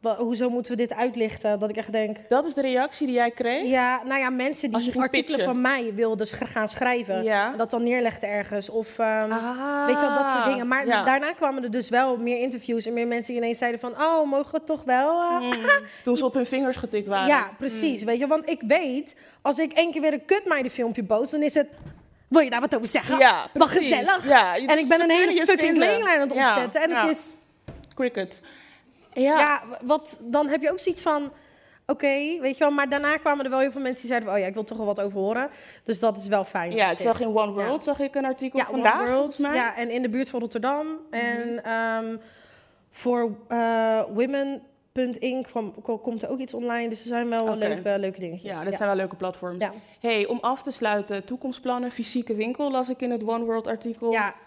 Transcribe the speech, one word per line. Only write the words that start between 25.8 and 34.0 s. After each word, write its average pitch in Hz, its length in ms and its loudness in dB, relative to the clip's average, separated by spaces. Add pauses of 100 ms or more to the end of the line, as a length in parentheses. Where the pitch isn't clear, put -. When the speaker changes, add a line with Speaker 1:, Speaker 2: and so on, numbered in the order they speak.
Speaker 1:
kledinglijn 392 360 4
aan 277 80 2
het 254 100 -2
Speaker 2:
Ja, 262 180 6
Speaker 1:
opzetten. 247 260 0
En 320 80 2
Speaker 2:
ja. 320 180 2
Speaker 1:
het 311 100 2
is - 100 -10 (680)
Speaker 2:
Cricket. 220 460 -4 (720)
Ja. 285 260 4
Speaker 1:
Ja, 294 220 2 (200)
wat, 294 400 -2
dan 277 260 0
heb 285 140 0
je 294 100 0
ook 370 80 -4
zoiets 359 220 -4
van, 294 300 0 (560)
"Oké," 285 540 0
weet 262 160 -2
je 320 60 2
wel. 294 80 4
Maar 285 180 0
daarna 294 280 0
kwamen 294 280 0
er 262 60 -4
wel 262 80 0
heel 269 120 2
veel 277 100 -8
mensen 254 180 -4
die 233 100 -12